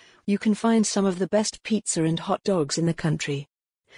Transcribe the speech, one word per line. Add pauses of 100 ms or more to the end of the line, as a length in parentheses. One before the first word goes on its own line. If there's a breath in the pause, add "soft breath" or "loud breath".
(260 soft breath)
You
can
find
some
of
the
best
pizza
and
hot
dogs
in
the
country. (500 loud breath)